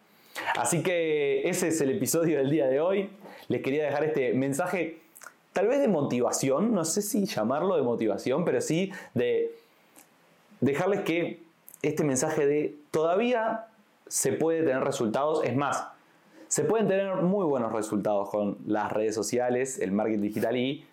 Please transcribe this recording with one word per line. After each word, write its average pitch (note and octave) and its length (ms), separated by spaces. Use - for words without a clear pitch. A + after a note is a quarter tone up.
Así C3+ 260
que D3+ 680
ese F3+ 200
es - 120
el C#3 100
episodio D3+ 480
del C3+ 120
día D#3 160
de C3+ 140
hoy. G3 300
Les A#2+ 140
quería D3 220
dejar D3 200
este C#3 300
mensaje, D#3+ 680
tal G#3 120
vez C#4 140
de C#4 80
motivación, C3+ 880
no E3+ 100
sé G#3 180
si G#3 220
llamarlo D3+ 520
de D3+ 60
motivación, A#2 600
pero C#3+ 160
sí F#3 320
de A#2+ 360
dejarles E3+ 400
que D#3+ 420
este D3+ 220
mensaje D3 420
de D3 300
todavía A3 760
se - 240
puede D#3+ 300
tener C3 220
resultados. C3+ 580
Es B2 140
más, C#3 320
se - 160
pueden G#3 220
tener F#3+ 300
muy F#3 300
buenos A#2+ 260
resultados G#2+ 560
con G#2 380
las G#2 260
redes G#2+ 220
sociales, B2 680
el F#2 100
marketing G#2+ 320
digital G#2 340
y C3+ 360